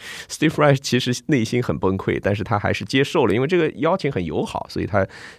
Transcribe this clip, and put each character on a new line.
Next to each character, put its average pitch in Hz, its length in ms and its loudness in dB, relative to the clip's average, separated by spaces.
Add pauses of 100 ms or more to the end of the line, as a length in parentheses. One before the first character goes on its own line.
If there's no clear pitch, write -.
(280)
Steve - 280 0
Reich 139 220 6
其 - 220 0
实 123 140 0 (140)
内 127 180 2
心 123 160 0
很 82 160 -2
崩 95 200 0
溃， - 240 -2
但 113 140 0
是 107 80 -4
他 104 140 -2
还 95 160 0
是 101 100 -4
接 135 200 0
受 139 240 2
了， 95 60 2
因 117 80 2
为 139 60 0
这 180 100 0
个 156 200 2
邀 156 180 0
请 147 160 -4
很 92 140 -2
友 80 180 -2
好， - 260 -6
所 87 120 -4
以 95 40 -2
他 95 220 2 (320)